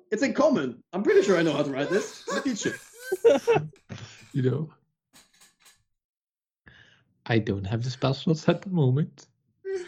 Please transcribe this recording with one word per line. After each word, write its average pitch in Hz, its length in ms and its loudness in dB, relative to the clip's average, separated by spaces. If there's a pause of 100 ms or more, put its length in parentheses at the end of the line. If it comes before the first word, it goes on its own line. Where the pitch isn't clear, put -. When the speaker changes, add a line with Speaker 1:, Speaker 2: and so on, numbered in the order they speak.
(100)
Speaker 1:
It's - 120 -2
in 233 100 2
common. 190 500 0 (120)
I'm 190 80 -2
pretty 381 200 6
sure 196 140 4
I 170 60 2
know 165 100 2
how - 120 0
to 143 60 -6
write 135 200 -4
this. - 400 -4
I'm 554 80 -2
a - 20 -6
teacher. 220 340 -4 (500)
Speaker 2:
<laughs> 294 440 4 (640)
You 139 100 -2
know, 127 280 -2 (2500)
I 117 120 2
don't 98 280 -2
have 113 160 -4
the 127 80 -4
spell 131 240 -2
slots 160 340 -2
at 170 140 2
the 196 80 -10
moment. 147 560 0 (600)